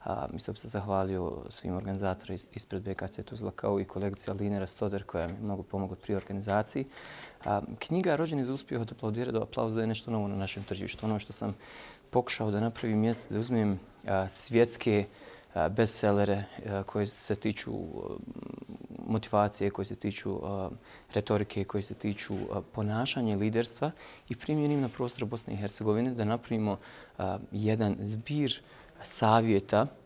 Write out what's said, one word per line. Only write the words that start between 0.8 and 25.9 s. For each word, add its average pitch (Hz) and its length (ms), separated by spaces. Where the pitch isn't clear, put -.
svim - 260
organizatorima 95 600
iz-, - 180
ispred 98 300
B 98 100
K 92 140
C - 160
Tuzla, 110 280
kao 101 280
i 98 60
kolegici 98 460
Aline 101 280
Rastoder, 98 440
koja 82 240
mi 87 60
je 101 60
mnogo 101 240
pomogla 95 320
pri - 200
organizaciji. 104 720
A, 101 160
knjiga 175 360
Rođeni 151 300
za 131 80
uspjeh 135 280
od 113 100
aplaudira 117 400
do 113 100
aplauza 113 400
je 110 60
nešto 110 240
novo 107 160
na 101 80
našem 98 280
tržištu. 98 420
Ono 107 140
što - 140
sam 104 220
pokušao 110 420
da 101 80
napravim 110 440
jeste 113 300
da 104 60
uzmem, 110 400
a, 95 200
svjetske, 117 760
a, 85 160
bestsellere, 101 760
a, 98 180
koji 104 220
se - 300
tiču, - 380
a, 85 440
motivacije, 104 640
koji 98 160
se 104 100
tiču, 101 480
a, 95 260
retorike, 104 500
koji 98 200
se - 100
tiču, 104 400
a, 98 100
ponašanja 113 720
i 98 40
liderstva 113 540
i 110 60
primjenim 147 460
na 127 80
prostor 123 360
Bosne 107 280
i 101 40
Hercegovine, 107 560